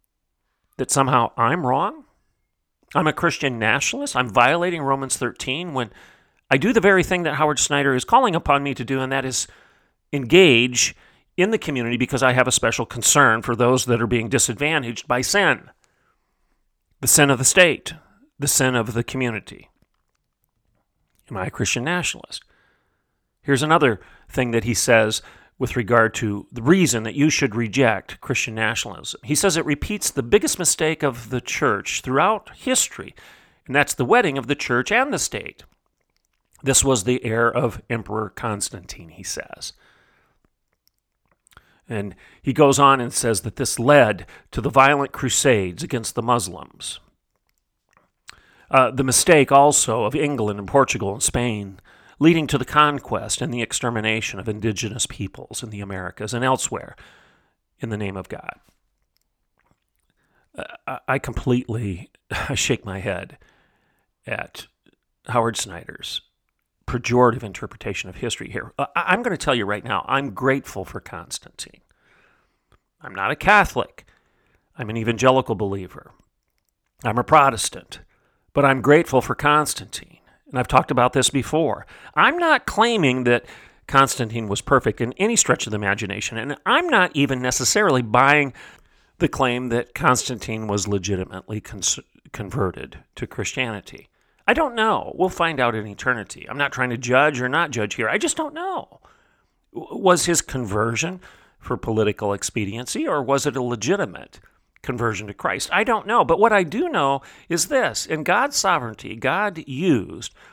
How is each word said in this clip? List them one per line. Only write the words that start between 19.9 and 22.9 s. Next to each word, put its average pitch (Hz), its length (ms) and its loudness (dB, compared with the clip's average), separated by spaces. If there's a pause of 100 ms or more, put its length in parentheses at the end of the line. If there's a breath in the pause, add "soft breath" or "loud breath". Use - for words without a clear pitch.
Am 110 80 -8
I 92 80 -4
a 156 60 -6
Christian - 320 -2
nationalist? - 600 -6 (1000)